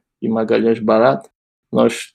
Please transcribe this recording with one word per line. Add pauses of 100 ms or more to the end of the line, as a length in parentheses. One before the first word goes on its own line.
(220)
e
Magalhães
Barata, (420)
nós